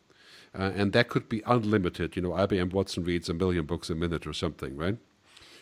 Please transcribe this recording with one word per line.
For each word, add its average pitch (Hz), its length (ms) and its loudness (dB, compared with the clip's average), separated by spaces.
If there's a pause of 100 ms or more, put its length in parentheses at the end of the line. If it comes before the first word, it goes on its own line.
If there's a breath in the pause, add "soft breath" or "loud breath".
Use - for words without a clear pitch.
(580 soft breath)
uh, 95 180 0
and 101 180 2
that 120 160 4
could - 180 -2
be 110 180 -4
unlimited. 104 720 2
You 92 60 -2
know, 90 120 -2
I 95 120 2
B 101 120 2
M 90 120 2
Watson 95 340 -2
reads 87 260 -2
a 90 40 -2
million 87 320 2
books 82 240 -4
a 85 60 -2
minute 82 300 -2
or 76 80 -6
something, 71 440 -6
right? 92 200 -2 (640 soft breath)